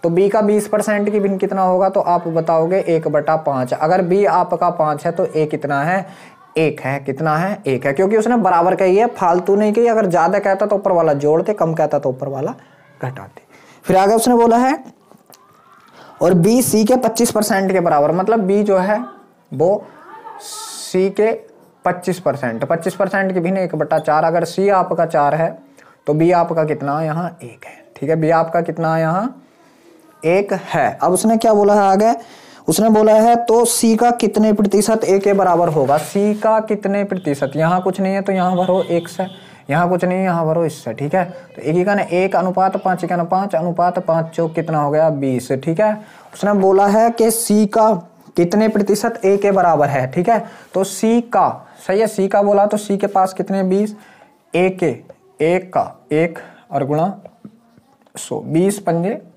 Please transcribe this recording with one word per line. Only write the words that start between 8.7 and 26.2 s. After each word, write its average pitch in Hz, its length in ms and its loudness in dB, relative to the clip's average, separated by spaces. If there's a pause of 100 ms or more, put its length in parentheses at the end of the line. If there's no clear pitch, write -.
कही 185 220 2
है, 226 160 4
फालतू 180 440 0
नहीं 208 160 2
कही। 233 140 2
अगर 220 200 2
ज़्यादा 175 320 2
कहता 202 280 0
तो 208 100 0
ऊपर 196 160 -2
वाला 165 220 2
जोड़ते, 151 380 0
कम 165 220 -2
कहता 151 240 0
तो 139 100 -2
ऊपर 135 200 -6
वाला 139 260 -6 (460)
घटाते। 127 420 -12 (420)
फिर 180 120 2
आगे 196 180 4
उसने 226 200 2
बोला 233 220 4
है, 262 220 2 (1400)
और 175 120 4
बी 208 280 4
सी 220 220 2
के 254 140 4
पच्चीस 226 320 0
परसेंट 196 420 0
के 185 80 2
बराबर, 151 320 2
मतलब 208 280 0
बी 196 220 0
जो 208 160 2
है 208 240 0 (500)
वो 180 320 0 (580)
सी - 680 -6
के 208 220 0 (520)
पच्चीस 175 360 -4
परसेंट, 127 440 -4
पच्चीस 165 300 -4
परसेंट 190 380 -2
की 185 80 -2
भिन्न 185 180 -2
एक 175 160 -4
बटा 151 240 -2
चार। 156 260 0
अगर 165 200 0
सी 190 260 -2
आपका 175 360 0
चार 147 280 0
है 160 160 0 (560)
तो 147 80 0
बी 165 180 2